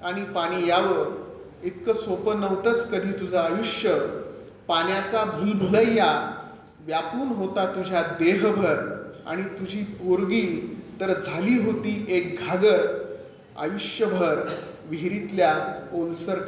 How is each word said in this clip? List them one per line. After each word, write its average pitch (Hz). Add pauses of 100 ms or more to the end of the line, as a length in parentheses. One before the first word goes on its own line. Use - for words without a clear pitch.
आणि 190
पाणी 175
यावं 175 (520)
इतकं 185
सोपं 208
नव्हतंच 202
कधी 196
तुझं 185
आयुष्य. 180 (760)
पाण्याचा 190
भुलभुलैया 202 (680)
व्यापून 165
होता 196
तुझ्या 185
देहभर 180 (440)
आणि 175
तुझी 190
पोरगी 185 (240)
तर 190
झाली 180
होती 208
एक 185
घागर. 190 (760)
आयुष्यभर 180 (360)
विहिरीतल्या 175 (400)
ओलसर 170